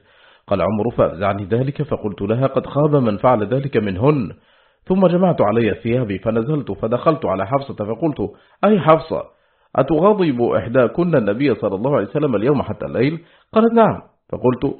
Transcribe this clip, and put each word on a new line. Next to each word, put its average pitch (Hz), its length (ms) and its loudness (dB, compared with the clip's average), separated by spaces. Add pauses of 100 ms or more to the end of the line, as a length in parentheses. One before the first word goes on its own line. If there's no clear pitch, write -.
(480)
قال 95 140 0
عمر: 104 360 0
"فأفزعني 98 480 0
ذلك، 127 360 -2
فقلت 104 400 -6
لها: 113 260 0
'قد 127 180 -2
خاب 147 300 0
من 113 220 2
فعل 113 300 2
ذلك 135 300 -2
منهن.'" 107 540 0 (540)
ثم 190 220 2
جمعت 175 340 2
علي 107 320 2
ثيابي 113 460 -2
فنزلت، 117 520 -2
فدخلت 120 540 -2
على 95 220 -2
حفصة 127 280 -4
فقلت: 110 560 -6 (340)
"أي 208 140 4
حفصة، 151 440 2 (520)
أتغضب 165 680 2
إحداكن 127 720 0
النبي 117 400 2
صلى 98 200 -4
الله 127 200 -2
عليه 101 120 0
وسلم 147 280 -2
اليوم 117 260 2
حتى 85 240 -8
الليل؟" 123 340 -2 (340)
قالت: 226 200 4
"نعم". 208 380 2 (200)
فقلت: 123 480 -2